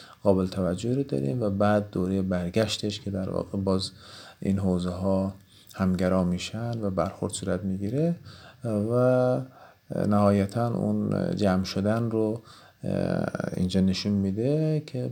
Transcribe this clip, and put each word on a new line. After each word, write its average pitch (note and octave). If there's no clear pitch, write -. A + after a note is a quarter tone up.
قابل F#2
توجهی F#2
رو C#3
داریم C3+
و G#2+
بعد G2+
دورهٔ F#2+
برگشتش F#2+
که G2+
در F#2+
واقع F2+
باز F#2+
این G2
حوزه F2+
ها F#2+
همگرا F#2
می‌شن A2
و G2+
برخورد F#2+
صورت F#2+
می‌گیره A2+
و B2
نهایتاً G#2
اون G#2
جمع F#2+
شدن A2
رو، A2
اه، G1+
اینجا F#2
نشون F#2+
می‌ده C3+
که B2+